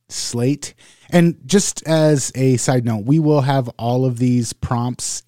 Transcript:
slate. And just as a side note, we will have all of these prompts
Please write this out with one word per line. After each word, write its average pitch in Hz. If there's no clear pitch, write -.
slate. -
And 170
just -
as 156
a 131
side 127
note, 110
we 143
will 151
have 135
all 123
of 120
these 123
prompts -